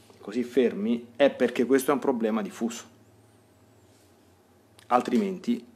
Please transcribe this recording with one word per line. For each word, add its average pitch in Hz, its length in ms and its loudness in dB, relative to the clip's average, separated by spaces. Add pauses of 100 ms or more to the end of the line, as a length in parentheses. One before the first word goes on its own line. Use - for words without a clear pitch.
(280)
così 120 140 -2
fermi, 117 640 0 (100)
è 143 140 6
perché 120 340 0
questo 131 260 2
è 143 40 2
un 123 60 -2
problema 113 420 0
diffuso. 113 420 -8 (2000)
Altrimenti 120 760 0 (120)